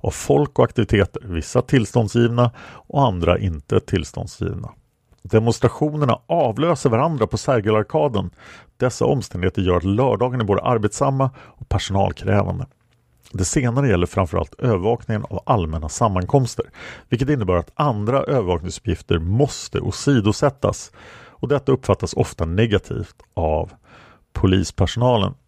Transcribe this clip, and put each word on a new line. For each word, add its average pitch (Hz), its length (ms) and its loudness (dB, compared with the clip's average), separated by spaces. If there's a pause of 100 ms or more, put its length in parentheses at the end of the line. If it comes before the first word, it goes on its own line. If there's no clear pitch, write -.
av - 100 -2
folk - 480 0
och 123 60 6
aktiviteter, - 600 0
vissa 90 360 -2
tillståndsgivna 120 960 2
och - 440 -4
andra 87 360 2
inte 95 400 -2
tillståndsgivna. - 880 -6 (540)
Demonstrationerna 120 1040 0
avlöser 147 640 0
varandra 135 380 0
på 113 100 -4
Sergelarkaden. 110 920 0 (480)
Dessa 123 280 0
omständigheter 95 560 -2
gör 90 160 2
att 87 60 0
lördagen 120 580 0
är 107 40 0
både 98 160 0
arbetsamma 131 760 0
och - 320 -20
personalkrävande. 95 960 0 (680)
Det 92 140 -2
senare 131 420 0
gäller 90 180 2
framförallt 90 540 -4
övervakningen 110 720 -2
av 113 160 -8
allmänna 80 440 -2
sammankomster, 113 760 0 (440)
vilket 127 200 0
innebär 107 240 0
att 85 200 -2
andra 123 500 0
övervakningsuppgifter 87 960 -2
måste 98 600 0
åsidosättas, 107 1120 0 (380)
och - 180 -8
detta 139 240 0
uppfattas - 420 0
ofta - 320 -2
negativt 101 680 -2 (180)
av 80 380 -2 (640)
polispersonalen. 95 1000 0 (140)